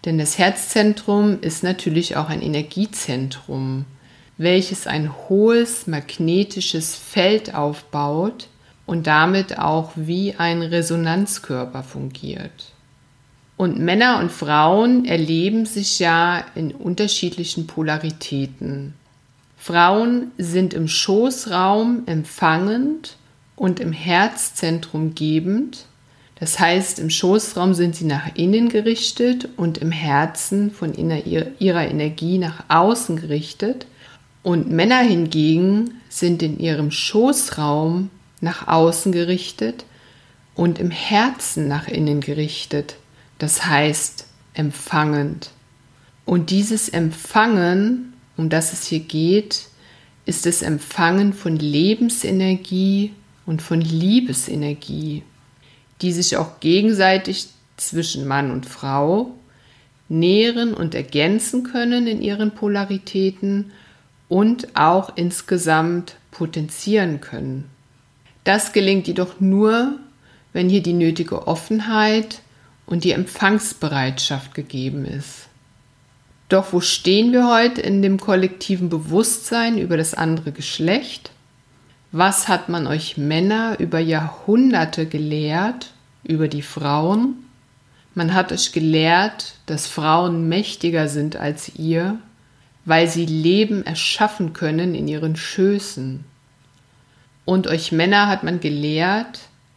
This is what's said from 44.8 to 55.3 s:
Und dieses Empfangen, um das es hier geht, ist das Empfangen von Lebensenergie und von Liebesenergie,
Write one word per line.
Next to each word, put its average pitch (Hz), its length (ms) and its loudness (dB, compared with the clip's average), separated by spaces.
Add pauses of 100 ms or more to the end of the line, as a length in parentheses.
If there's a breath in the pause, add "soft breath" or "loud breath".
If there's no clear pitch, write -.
Und 175 260 0
dieses 208 380 0
Empfangen, 196 1300 0 (220)
um 160 120 -2
das 160 240 0
es - 140 -8
hier 160 140 -2
geht, 170 680 0 (560 soft breath)
ist - 220 -4
das 170 160 0
Empfangen 175 720 2
von 170 240 -2
Lebensenergie 190 1600 0 (320)
und 160 180 -4
von 165 180 0
Liebesenergie, 151 1400 -2 (800 soft breath)